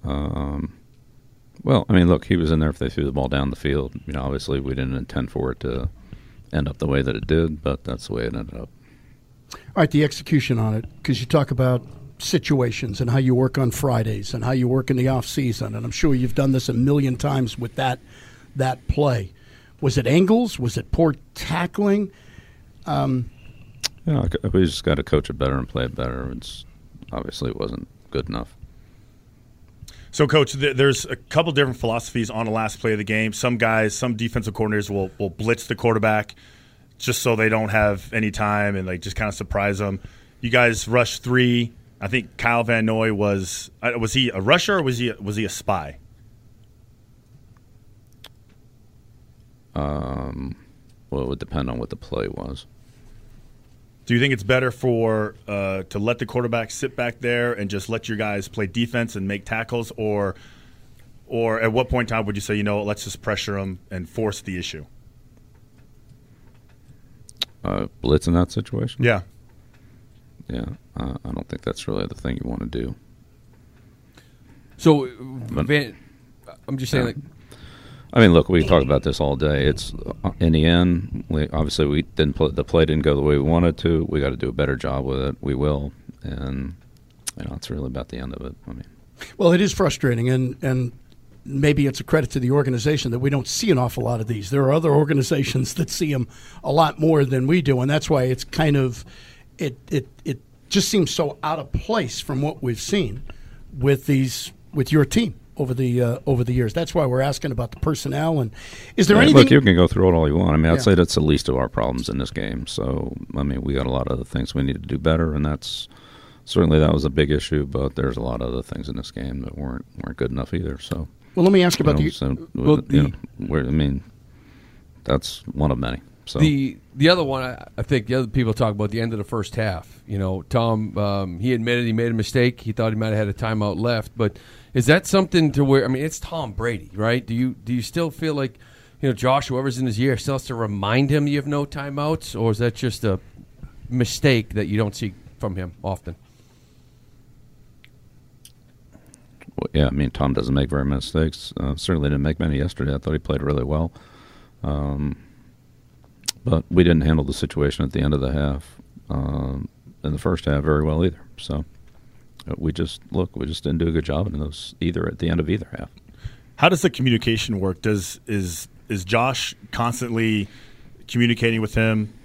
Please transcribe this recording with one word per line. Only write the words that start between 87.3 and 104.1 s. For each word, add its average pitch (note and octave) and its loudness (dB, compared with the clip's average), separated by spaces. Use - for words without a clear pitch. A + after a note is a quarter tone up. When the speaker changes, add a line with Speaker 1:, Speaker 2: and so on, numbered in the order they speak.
Speaker 1:
you - -10
know, C#2+ -8
it's - -12
really C#2+ -6
about B1+ -8
the A#1+ -10
end B1+ -8
of - -12
it. B1+ -12
I A#1+ -14
mean, A#1 -14
Speaker 2:
Well, E3+ 6
it F3+ 6
is G3+ 2
frustrating, B2+ 2
and, B2+ 0
and B2+ -2
maybe C#3+ 2
it's C3 -2
a - -8
credit D#3 0
to C3+ 0
the B2 2
organization C3+ 2
that A#2+ -2
we C3+ 2
don't C3+ -2
see - -2
an C#3 6
awful B2 0
lot A2+ -2
of G#2+ -4
these. G#2 -4
There C#3 2
are C3 4
other D#3+ 2
organizations C#3+ 2
that E3 -2
see D3+ -2
'em B2 -2
a C#3 -2
lot D3+ 4
more D#3 4
than B2+ 0
we E3+ 4
do, C3 2
and C3+ 0
that's D3 0
why C3+ 4
it's B2+ -2
kind D3+ 2
of, C3 0
it, C#3+ -6
it, D3 0
it D3 -6
just - 2
seems F#3 4
so D3 -2
out D#3 -4
of D#3 -12
place - -2
from C#3 -4
what D3+ -4
we've B2 -4
seen C3+ -2
with C#3 2
these, C3+ 0